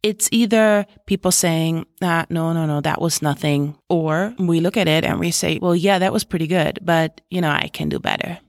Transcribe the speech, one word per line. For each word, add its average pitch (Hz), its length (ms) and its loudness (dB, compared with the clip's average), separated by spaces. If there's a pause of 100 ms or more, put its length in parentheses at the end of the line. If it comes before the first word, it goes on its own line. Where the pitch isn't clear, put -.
It's 208 280 -2
either 220 540 2 (220)
people 185 260 0
saying, 165 540 0 (160)
"Ah, 165 260 0
no, 165 240 -2
no, 160 140 0
no, 147 160 -2
that 151 180 -2
was - 220 0
nothing." 147 540 0 (120)
Or 170 500 0
we 170 220 2
look 170 160 0
at 180 120 2
it 156 180 2
and - 120 0
we 170 120 -2
say, 160 320 -2
"Well, 180 120 2
yeah, 185 240 2
that 185 140 2
was 208 120 -2
pretty 160 240 -4
good, 165 340 0
but, 165 480 0
you 180 100 -2
know, 156 100 0
I 143 180 -2
can - 200 -6
do 147 100 -2
better." - 500 -4